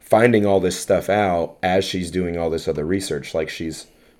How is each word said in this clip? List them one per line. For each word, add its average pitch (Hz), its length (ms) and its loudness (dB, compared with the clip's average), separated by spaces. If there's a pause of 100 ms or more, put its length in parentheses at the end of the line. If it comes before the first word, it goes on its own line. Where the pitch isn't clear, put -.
finding 110 460 4
all 98 140 4
this 90 180 0
stuff 90 320 0
out 92 520 0
as 95 220 2
she's 90 260 -6
doing 85 280 -4
all 85 120 -2
this 80 180 -4
other 76 160 -4
research, 85 500 -4
like, 80 140 -2
she's 80 380 -10 (340)